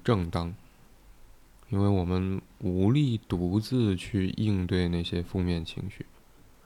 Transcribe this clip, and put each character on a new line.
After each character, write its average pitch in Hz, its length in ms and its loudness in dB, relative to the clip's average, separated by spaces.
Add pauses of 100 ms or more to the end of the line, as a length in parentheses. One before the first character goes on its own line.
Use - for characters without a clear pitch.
正 92 280 0
当。 85 260 -4 (1120)
因 98 140 -2
为 101 80 4
我 95 160 2
们 92 360 0 (180)
无 92 340 2
力 135 340 2
独 90 320 0
自 110 380 2
去 92 400 -2
应 101 280 2
对 90 220 2
那 87 160 0
些 87 180 -4
负 92 180 -4
面 87 260 0
情 - 240 -10
绪。 - 160 -14 (600)